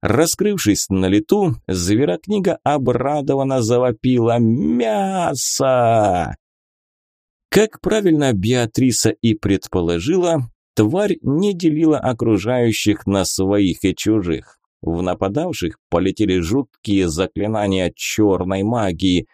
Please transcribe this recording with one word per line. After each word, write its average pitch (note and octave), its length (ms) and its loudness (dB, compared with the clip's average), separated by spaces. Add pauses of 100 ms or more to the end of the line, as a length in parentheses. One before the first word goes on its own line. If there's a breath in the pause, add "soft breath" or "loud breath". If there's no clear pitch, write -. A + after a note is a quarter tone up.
Раскрывшись D#3+ 880 0
на F#2+ 180 0
лету, B2+ 480 2 (120)
зверокнига D#3+ 960 -2
обрадованно C3+ 1000 0
завопила: A#2+ 760 2
Мясо! C3 2000 0 (1120)
Как G#3+ 320 0
правильно E3 520 2
Беатриса A#2 760 0
и G#2+ 260 0
предположила, G#2 1120 0 (240)
тварь F3+ 480 0
не F3 320 0
делила D#3+ 460 2
окружающих A#2 1040 0
на G2 200 0
своих F#2+ 580 0
и F#2+ 120 0
чужих. F#2+ 600 -2 (240)
В E2+ 220 -4
нападавших G2 760 -4 (120)
полетели F#2 500 0
жуткие G2 680 -2
заклинания F#2+ 880 -2
чёрной F#2+ 680 -2
магии. F#2 720 -2